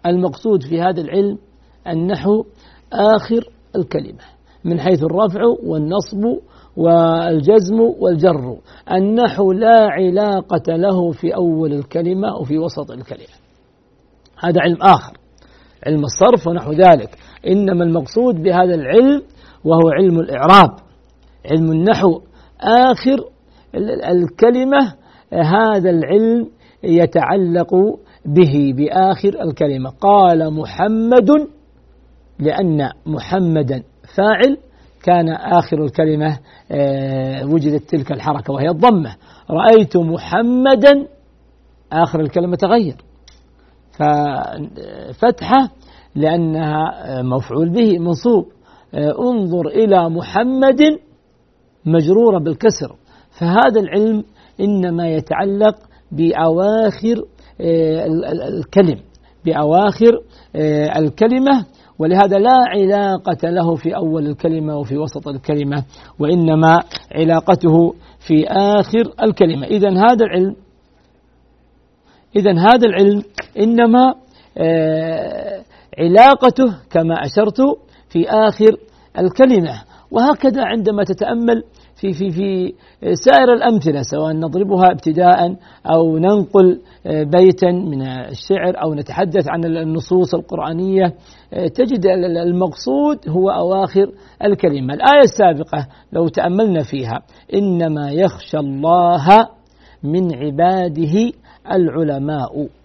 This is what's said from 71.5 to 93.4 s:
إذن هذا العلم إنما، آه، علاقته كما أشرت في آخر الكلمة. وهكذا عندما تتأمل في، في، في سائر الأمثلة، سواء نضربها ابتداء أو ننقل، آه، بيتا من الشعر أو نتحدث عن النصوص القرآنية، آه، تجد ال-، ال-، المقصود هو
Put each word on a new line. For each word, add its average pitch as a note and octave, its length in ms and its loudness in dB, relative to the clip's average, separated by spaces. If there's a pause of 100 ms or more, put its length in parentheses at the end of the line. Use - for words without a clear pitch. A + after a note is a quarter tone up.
إذن F#3+ 220 2
هذا A3+ 280 6
العلم G3+ 360 2 (360)
إنما، A#3 560 4 (440)
آه، D#3+ 1040 -4 (360)
علاقته A#3+ 800 4 (120)
كما E3 240 0
أشرت G#3 460 -2 (480)
في E3+ 220 -2
آخر G#3+ 460 2 (420)
الكلمة. F3+ 640 2 (280)
وهكذا C4 540 0
عندما G3+ 400 -2
تتأمل A#3 580 -2 (320)
في، G3 180 -6
في، F3+ 180 -4
في F#3 440 -4 (400)
سائر B3 380 4
الأمثلة، F3+ 500 0
سواء D#3 300 -4
نضربها F3+ 580 2
ابتداء F3+ 680 0 (300)
أو D#3+ 320 0
ننقل، F#3+ 640 2 (260)
آه، D#3 160 -4
بيتا F3+ 480 4
من E3+ 320 -6
الشعر C#3+ 800 -6
أو D#3 100 -4
نتحدث D#3+ 540 -4
عن E3 160 -6
النصوص E3 680 -2
القرآنية، F3 800 -4 (380)
آه، F3 140 -6
تجد A3+ 400 -2
ال-، F#3 180 2
ال-، E3+ 120 -4
المقصود F#3 800 -2 (100)
هو F#3 220 0